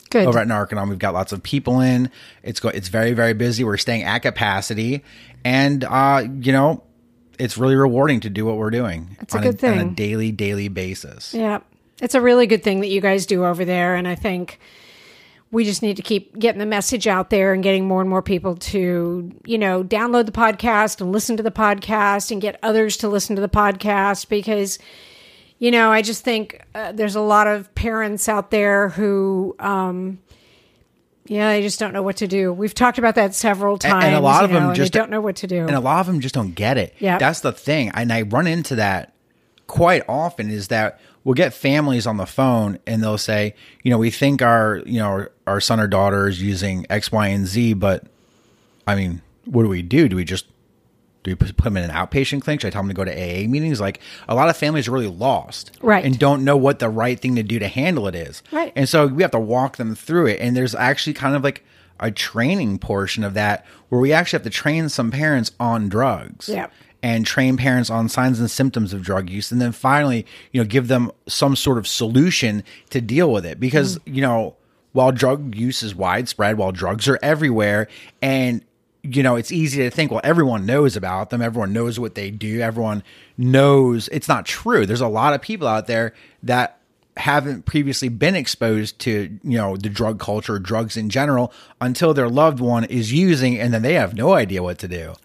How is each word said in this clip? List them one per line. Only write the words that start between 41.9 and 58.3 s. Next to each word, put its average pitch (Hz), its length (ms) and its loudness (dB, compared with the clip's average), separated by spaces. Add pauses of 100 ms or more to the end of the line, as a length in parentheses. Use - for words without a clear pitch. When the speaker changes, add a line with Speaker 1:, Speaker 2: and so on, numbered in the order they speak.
Speaker 2:
on 107 100 -2
the 95 100 -4
phone 113 600 2
and 110 160 0
they'll 107 160 -2
say, 104 360 -2 (280)
you 123 80 2
know, 120 80 4
"We 113 120 2
think 139 300 0
our, 110 460 4
you 117 120 -2
know, 107 100 0
our, 98 240 -4 (140)
our 98 140 0
son 113 200 0
or 107 60 2
daughter 98 420 2
is 90 120 -4
using 95 480 -2
X, 101 240 -4
Y, 107 160 2
and 98 180 0
Z, 110 280 2
but, 95 320 0 (800)
I 104 80 0
mean, 90 260 -2 (240)
what 120 200 2
do 107 40 2
we 90 140 -2
do? 127 260 4
Do 92 80 -2
we 90 80 -2
just, 92 220 -8 (800)
do 92 80 -6
we - 20 -4
put, 95 240 -2
put - 60 2
them 107 120 0
in 90 80 -2
an 80 100 -8
outpatient 135 480 -2
clinic? 147 200 -4
Should 107 60 -4
I - 20 -2
tell 101 120 -6
them 98 60 -4
to 98 60 -6
go 95 100 -4
to 92 80 -6
A 90 320 -6
A - 20 -2
meetings?" 147 320 0
Like, 98 220 -4 (260)
a 113 80 -2
lot 143 140 4
of 165 80 0
families 147 320 -2
are 120 40 -2
really 127 160 -2
lost 95 640 -4 (100)
Speaker 1:
Right. 208 200 2
Speaker 2:
and 131 160 0
don't 139 260 4
know 143 120 4
what 135 220 2
the 117 100 -2
right 113 320 -2
thing 127 160 0
to 113 60 0
do 107 160 -4
to 101 100 -4
handle 135 400 -2
it 90 60 -6
is. 80 360 -12